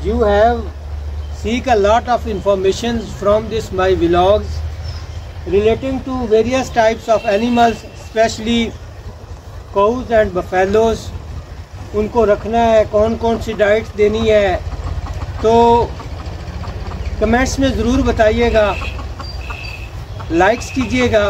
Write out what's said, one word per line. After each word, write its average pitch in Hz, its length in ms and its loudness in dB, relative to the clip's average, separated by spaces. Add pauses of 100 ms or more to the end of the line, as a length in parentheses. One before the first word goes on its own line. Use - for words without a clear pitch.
you 220 160 0
have 214 380 4 (760)
seek 233 280 -4
a 247 100 4
lot 214 320 4
of 240 200 0
information 196 720 0 (220)
from 214 280 2
this 214 220 -6
my 185 300 2
vlogs 180 580 2 (880)
relating 220 560 0
to 262 140 -6 (100)
various 233 420 2
types 226 400 0
of 214 160 2
animals, 233 560 2 (140)
especially 220 760 -2 (1000)
cows 220 380 0
and 208 240 2
buffaloes। 196 680 0 (920)
उनको 214 300 2
रखना 208 380 2
है, 220 280 6
कौन 214 320 2
कौन 226 180 0
सी 226 120 -6
डाइट्स 208 420 2
देनी 208 320 2
है, 202 280 4 (840)
तो 226 120 4 (1700)
कमेंट्स 233 400 2
में 269 120 4
ज़रूर 240 300 2 (100)
बताइएगा, 220 560 4 (1600)
लाइक्स 190 440 2
कीजिएगा 226 540 2